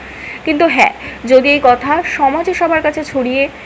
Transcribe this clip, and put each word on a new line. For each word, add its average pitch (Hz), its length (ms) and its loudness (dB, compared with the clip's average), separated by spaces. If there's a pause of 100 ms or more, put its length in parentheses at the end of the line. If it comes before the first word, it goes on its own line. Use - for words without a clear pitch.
(440)
কিন্তু 320 220 2
হ্যাঁ, 269 260 2 (320)
যদি 262 240 4
এই 285 140 2
কথা 269 400 2
সমাজে 320 520 0
সবার 330 280 0
কাছে 302 220 -2
ছড়িয়ে 269 440 -2 (180)